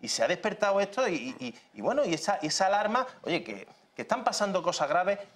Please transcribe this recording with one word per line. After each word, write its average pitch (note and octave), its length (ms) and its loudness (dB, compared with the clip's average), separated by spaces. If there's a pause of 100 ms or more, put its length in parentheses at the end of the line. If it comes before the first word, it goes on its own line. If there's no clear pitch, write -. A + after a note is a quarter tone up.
y A#2 80 -6
se - 140 0
ha A2+ 60 6
despertado G3 520 2
esto G3 260 0
y, F3+ 80 2 (240)
y, B3+ 80 -8
y, - 120 -10 (160)
y G#3 60 -12
bueno, C4+ 240 2
y E3+ 100 0
esa, F#3 280 0
esa D#3 240 2
alarma, G#3+ 400 2 (160)
oye, E3 220 -2
que, G2+ 240 -12 (260)
que - 80 -8
están A#3+ 220 -2
pasando G3 380 0
cosas E3 260 0
graves F3+ 300 2 (180)